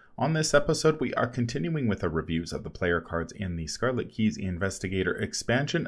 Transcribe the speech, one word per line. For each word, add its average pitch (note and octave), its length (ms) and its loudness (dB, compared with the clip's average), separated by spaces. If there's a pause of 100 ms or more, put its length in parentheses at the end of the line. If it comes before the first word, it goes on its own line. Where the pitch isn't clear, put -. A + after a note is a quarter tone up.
(180)
On C#3+ 160 2
this D#3 220 2
episode, D3+ 440 4
we B2 140 0
are B2 140 2
continuing C#3+ 600 -2
with G2 120 2
the F2+ 100 0
reviews D#2+ 420 0
of D2+ 120 -4
the D#2 80 -10
player F2 280 2
cards E2 320 -4
in F2+ 260 -4
the D#2+ 100 -6
Scarlet A#2+ 420 -2
Keys A2 280 2
Investigator F#2 760 0
expansion. C#3 760 -2